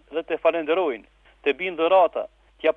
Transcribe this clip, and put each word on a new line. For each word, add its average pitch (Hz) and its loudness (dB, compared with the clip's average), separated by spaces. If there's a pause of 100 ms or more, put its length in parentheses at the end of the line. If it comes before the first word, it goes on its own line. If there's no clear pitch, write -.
(140)
dhe 160 -6
të 160 -6
falenderojnë, 160 -2 (400)
të 143 0
binë 185 -8
dhurata, 165 2 (380)
t'ja 156 2